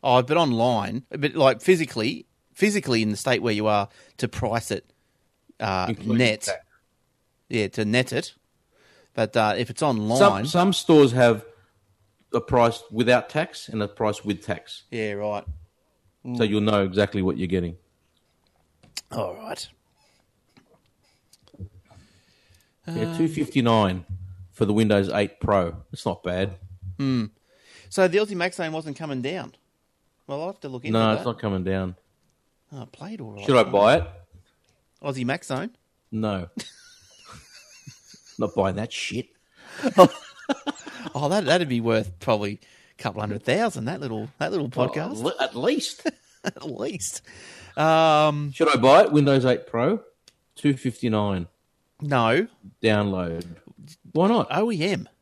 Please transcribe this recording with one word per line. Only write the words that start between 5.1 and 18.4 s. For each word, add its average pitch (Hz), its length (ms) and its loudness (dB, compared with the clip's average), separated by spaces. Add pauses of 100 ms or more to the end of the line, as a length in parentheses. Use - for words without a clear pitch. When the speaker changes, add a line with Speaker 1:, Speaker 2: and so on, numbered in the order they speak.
Speaker 1:
uh, 95 300 -2
Speaker 2:
Including 110 300 -2
Speaker 1:
net. 113 240 2
Speaker 2:
tax. - 220 -6 (840)
Speaker 1:
Yeah, 107 200 -2
to 113 140 -4
net 123 300 0
it. - 200 -6 (800)
But, 110 220 -2
uh, 107 220 2
if 117 120 -4
it's - 140 -8
online 110 600 2
Speaker 2:
Some, - 0 -
some 175 280 2
stores 147 380 6
have 120 320 4 (920)
a 117 60 0
price 117 420 2 (100)
without 117 360 2
tax - 400 -6
and 110 160 -4
a 101 60 -4
price 107 340 -4
with 101 180 -4
tax. - 500 -10
Speaker 1:
Yeah, 110 220 -6
right. 104 300 -6 (800)
Speaker 2:
So 127 60 -12 (140)
Speaker 1:
Mm. 107 60 0
Speaker 2:
you'll 104 120 0
know 104 240 2
exactly 98 360 0
what 92 160 0
you're 90 100 -4
getting. 87 280 -4 (1400)